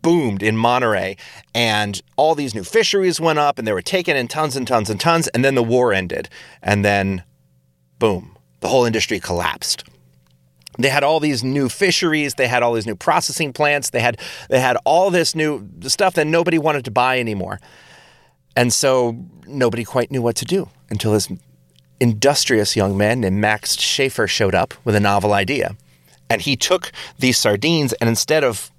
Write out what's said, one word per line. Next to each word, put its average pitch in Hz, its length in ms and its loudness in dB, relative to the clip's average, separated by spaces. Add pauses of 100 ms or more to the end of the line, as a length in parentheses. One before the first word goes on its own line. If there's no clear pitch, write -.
boomed 139 400 0
in 107 140 0
Monterey, 113 600 0 (380)
and 104 480 -2 (140)
all 156 180 4
these 135 220 -6
new 95 80 -8
fisheries 190 560 0
went 160 180 2
up, 147 220 2
and 110 80 -4
they 107 40 2
were 92 100 -2
taking 175 340 -2
in 127 100 -2
tons 151 300 -4
and 127 100 -6
tons 110 240 0
and 104 80 -4
tons. 165 300 2
And 123 160 0
then 135 100 2
the 127 80 2
war 120 300 2
ended. 92 360 -2 (320)
And 101 240 0
then, 98 380 0 (800)
boom, 92 360 -2 (260)
the 95 60 -2
whole 127 160 4
industry 110 360 -2
collapsed. - 640 -4 (920)
They 131 120 2
had 139 160 2
all 156 160 2
these 139 240 -2
new 135 240 0
fisheries. 156 680 0
They 131 140 0
had 120 160 2
all 120 80 2
these 113 120 -2
new 107 120 -6
processing 156 560 -2
plants. 147 380 0
They 120 100 -2
had, 117 180 0 (300)
they 131 100 2
had 127 260 2
all 180 280 4
this 175 240 0
new 151 320 -2 (140)
stuff 185 320 0
that 156 120 2
nobody 165 320 2
wanted 147 280 0
to 120 40 -10
buy 127 300 2
anymore. 98 400 -6 (960)
And 123 160 2
so 123 440 2 (300)
nobody 117 380 0
quite 120 260 -2
knew 131 100 -2
what 117 140 0
to - 100 -6
do 180 240 -2 (220)
until 107 220 0
this 107 160 2 (720)
industrious 117 760 2
young 98 200 2
man 107 240 2
named 95 200 0
Max 107 380 -2
Schaefer 131 480 -2
showed 95 280 0
up 92 200 0 (100)
with 107 100 2
a 104 60 4
novel 101 320 2
idea. 101 440 -2 (520)
And 113 140 0
he 139 140 -2
took - 340 -2 (280)
these 127 200 2
sardines 135 560 0
and 117 140 0
instead 143 360 0
of 117 340 -4